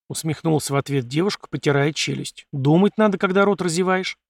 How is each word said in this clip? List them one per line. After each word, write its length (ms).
усмехнулась 600
в 60
ответ 320
девушка, 420
потирая 440
челюсть. 580
«Думать 460
надо, 200
когда 280
рот 160
разеваешь». 560